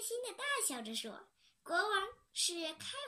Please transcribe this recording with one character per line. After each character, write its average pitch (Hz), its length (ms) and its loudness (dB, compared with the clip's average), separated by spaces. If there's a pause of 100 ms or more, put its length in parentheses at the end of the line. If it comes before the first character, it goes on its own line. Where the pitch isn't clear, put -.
心 466 220 -2
地 480 100 -4
大 480 120 -6 (200)
笑 254 160 0
着 220 140 -4
说。 226 340 -6 (360)
国 320 100 -2
王 392 340 4 (240)
是 330 420 0
开 - 220 -8 (120)